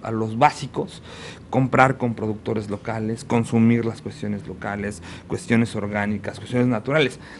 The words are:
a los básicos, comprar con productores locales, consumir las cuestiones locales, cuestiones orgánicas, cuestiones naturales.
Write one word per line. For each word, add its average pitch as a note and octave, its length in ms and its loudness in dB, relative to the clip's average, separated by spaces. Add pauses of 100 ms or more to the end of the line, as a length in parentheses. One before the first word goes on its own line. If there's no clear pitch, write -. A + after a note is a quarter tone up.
a A2+ 80 -4
los A2 260 -2
básicos, - 640 0 (480)
comprar C3 460 6
con A#2+ 160 -2
productores G#2+ 560 -4
locales, A2 560 -4
consumir A#2 640 4
las A2+ 160 -6
cuestiones G#2 440 -6
locales, G2+ 560 -6 (260)
cuestiones A#2 460 2
orgánicas, G#2 640 -4
cuestiones B2 300 0
naturales. B2+ 500 0 (220)